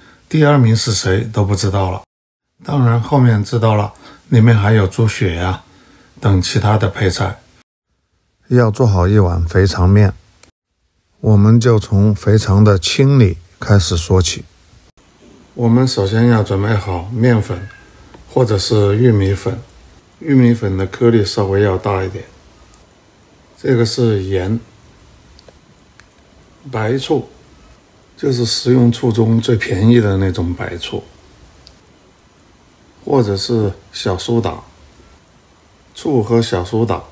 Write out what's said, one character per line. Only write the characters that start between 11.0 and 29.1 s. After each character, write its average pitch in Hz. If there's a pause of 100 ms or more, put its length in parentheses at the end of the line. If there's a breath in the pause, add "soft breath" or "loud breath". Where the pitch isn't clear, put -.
我 107
们 110
就 117
从 101
肥 101
肠 104
的 101
清 135
理 90 (240)
开 104
始 90
说 92
起。 - (1120)
我 117
们 123
首 107
先 113
要 113
准 98
备 110
好 90
面 117
粉， 92 (640 loud breath)
或 131
者 104
是 104
玉 120
米 98
粉， 95 (600)
玉 151
米 123
粉 107
的 95
颗 120
粒 113
稍 101
微 98
要 95
大 98
一 95
点。 95 (1300)
这 139
个 117
是 110
盐， 95 (2000)
白 113
醋， 135 (920)
就 143
是 120
食 123
用 120
醋 120